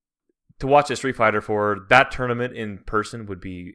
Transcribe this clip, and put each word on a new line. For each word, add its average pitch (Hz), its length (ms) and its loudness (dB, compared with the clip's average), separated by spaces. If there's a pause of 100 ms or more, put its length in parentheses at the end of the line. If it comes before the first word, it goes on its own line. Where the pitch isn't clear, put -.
(600)
to 135 80 -4
watch 143 220 6
a 123 60 -4
Street 131 200 -4
Fighter 107 240 2
four, 104 500 -2
that 127 220 6
tournament 123 440 -4
in 104 220 -10
person 107 480 -6
would 95 140 -10
be 90 340 -12